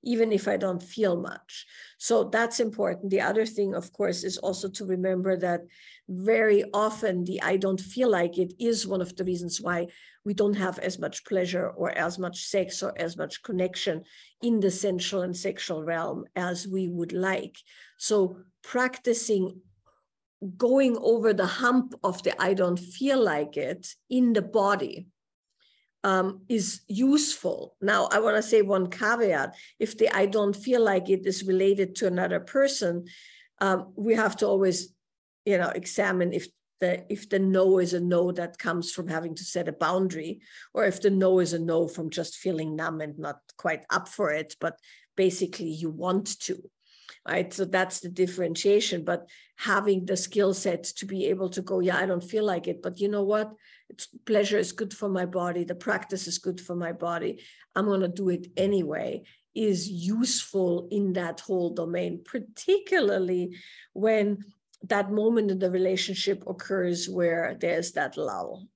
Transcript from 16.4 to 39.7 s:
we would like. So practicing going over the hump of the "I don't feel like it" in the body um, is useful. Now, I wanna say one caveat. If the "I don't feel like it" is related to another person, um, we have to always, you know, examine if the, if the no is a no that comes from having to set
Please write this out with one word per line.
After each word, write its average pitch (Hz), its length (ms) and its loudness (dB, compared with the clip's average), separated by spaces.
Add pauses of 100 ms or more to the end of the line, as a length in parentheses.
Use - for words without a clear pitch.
we 190 180 -2
would 175 260 -4
like. 185 440 -2 (400)
So 190 420 2 (240)
practicing 226 1000 -2 (960)
going 247 400 6
over 226 340 4
the 262 140 2
hump 254 480 2 (100)
of 180 180 0
the - 180 0
"I 185 120 4
don't 180 260 2
feel 262 420 0
like 151 360 2
it" 147 320 -4 (220)
in 247 240 4
the 202 80 4
body 196 640 0 (1040)
um, 185 160 4 (320)
is 185 80 0 (440)
useful. - 480 2 (340)
Now, 226 80 4 (160)
I - 80 6
wanna 214 280 2
say 220 100 8
one 190 240 2 (140)
caveat. 208 500 2 (340)
If 220 140 -4
the 226 100 6 (140)
"I - 20 6 (120)
don't 202 200 2 (100)
feel 247 160 4 (100)
like 185 220 2
it" 185 80 -2 (100)
is 190 200 -4
related 190 440 4
to 214 100 0
another 180 340 0 (160)
person, 269 360 2 (760)
um, 185 120 4 (280)
we 226 60 4 (100)
have 214 160 2
to 214 140 2
always, 190 260 4 (720)
you 190 100 4
know, 165 120 0 (100)
examine 185 480 0 (100)
if - 40 -12 (380)
the, 175 100 2 (240)
if 208 60 -12 (100)
the 196 100 4 (160)
no 190 80 6 (180)
is 175 100 -2
a 175 60 0 (160)
no 170 60 4 (100)
that 175 340 -8
comes 170 280 -2
from 180 140 -8
having 165 280 -4
to - 160 -12
set 170 180 -2